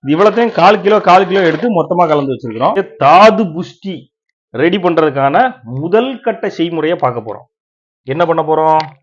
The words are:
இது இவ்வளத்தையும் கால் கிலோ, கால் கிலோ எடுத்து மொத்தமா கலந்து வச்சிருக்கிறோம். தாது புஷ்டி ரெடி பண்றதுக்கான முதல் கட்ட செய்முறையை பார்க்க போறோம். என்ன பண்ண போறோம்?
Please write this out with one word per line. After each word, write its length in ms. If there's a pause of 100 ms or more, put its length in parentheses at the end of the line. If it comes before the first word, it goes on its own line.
இது 120
இவ்வளத்தையும் 420
கால் 300
கிலோ, 100 (100)
கால் 220
கிலோ 220
எடுத்து 260
மொத்தமா 340
கலந்து 220
வச்சிருக்கிறோம். 420 (300)
தாது 400 (100)
புஷ்டி 400 (680)
ரெடி 240
பண்றதுக்கான 580 (340)
முதல் 320 (160)
கட்ட 320
செய்முறையை 460
பார்க்க 240
போறோம். 180 (600)
என்ன 240
பண்ண 200
போறோம்? 320 (200)